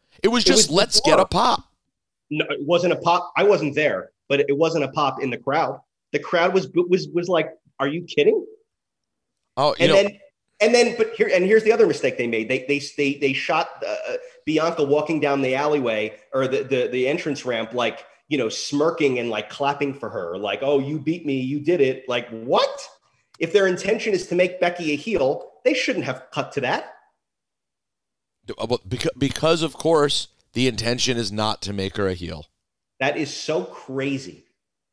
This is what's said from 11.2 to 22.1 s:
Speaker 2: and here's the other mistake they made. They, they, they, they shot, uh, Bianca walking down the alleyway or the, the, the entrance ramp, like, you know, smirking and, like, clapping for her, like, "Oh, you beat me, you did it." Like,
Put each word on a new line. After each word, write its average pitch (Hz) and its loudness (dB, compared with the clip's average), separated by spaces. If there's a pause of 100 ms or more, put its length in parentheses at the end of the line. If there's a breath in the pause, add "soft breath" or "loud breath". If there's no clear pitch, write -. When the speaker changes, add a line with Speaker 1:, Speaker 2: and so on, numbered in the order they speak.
Speaker 2:
and 185 4
here's 214 4
the 214 4
other 220 6
mistake 135 0
they 120 -2
made. 110 -2
They, 127 -2
they, 143 0 (160)
they, 143 0
they 147 0
shot, - -2
uh, 107 -6 (280 loud breath)
Bianca 156 0
walking 147 2
down 139 2
the 131 0
alleyway 127 0 (140)
or 131 0
the, 139 -2
the, 127 0
the 127 0
entrance 143 -4
ramp, 113 -4
like, 117 -4 (220 soft breath)
you 147 -2
know, 113 0
smirking 143 0
and, 120 -4
like, 110 -4
clapping 139 -2
for 113 -10
her, 90 -6
like, 101 -4
"Oh, 139 2
you 143 -4
beat 160 -4
me, 139 -2
you 131 -4
did 165 2
it." 131 0
Like, 120 -2